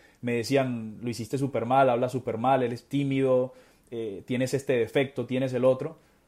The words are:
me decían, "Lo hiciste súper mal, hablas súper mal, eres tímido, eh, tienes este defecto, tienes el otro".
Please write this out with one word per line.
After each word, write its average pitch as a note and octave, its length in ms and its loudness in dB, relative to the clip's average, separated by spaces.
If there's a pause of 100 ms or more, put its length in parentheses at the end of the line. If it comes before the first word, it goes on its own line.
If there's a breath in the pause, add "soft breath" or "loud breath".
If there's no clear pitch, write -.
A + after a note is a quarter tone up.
(220 soft breath)
me A#2+ 120 -2
decían, A#2 680 -2
"Lo A#2+ 80 -4
hiciste A#2 280 -6
súper B2+ 280 -2
mal, C3 240 4
hablas A#2+ 220 0
súper A#2 260 -4
mal, B2+ 240 2
eres A#2+ 260 -4
tímido, C3+ 640 2 (380 soft breath)
eh, A2 360 -8
tienes B2+ 280 0
este C3 240 0
defecto, B2+ 480 0
tienes B2+ 260 -2
el B2 120 0
otro". C3 340 2 (300 soft breath)